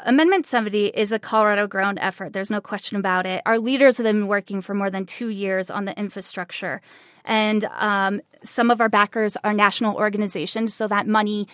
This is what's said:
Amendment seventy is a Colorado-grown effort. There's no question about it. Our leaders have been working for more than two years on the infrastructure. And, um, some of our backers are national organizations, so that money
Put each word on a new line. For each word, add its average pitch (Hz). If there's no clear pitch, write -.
Amendment 320
seventy 208
is 208
a 220
Colorado-grown 202
effort. 185
There's 196
no 208
question -
about 185
it. 185
Our 226
leaders 254
have 233
been 208
working 196
for 202
more 196
than 190
two 233
years 190
on 196
the -
infrastructure. 185
And, 214
um, 202
some 233
of 233
our 226
backers 208
are 214
national 208
organizations, 208
so 214
that 202
money 208